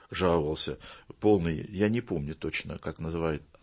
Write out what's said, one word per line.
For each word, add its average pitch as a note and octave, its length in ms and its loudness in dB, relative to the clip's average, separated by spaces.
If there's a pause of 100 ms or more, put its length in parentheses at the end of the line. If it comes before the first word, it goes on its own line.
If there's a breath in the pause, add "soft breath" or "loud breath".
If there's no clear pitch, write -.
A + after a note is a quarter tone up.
(140 soft breath)
жаловался E2 680 2 (400 loud breath)
полный, E2+ 500 4
я G#2 200 2
не A#2 120 0
помню D#2+ 340 -4
точно, - 420 -6
как E2+ 220 -8
называет, E2 420 -2 (220)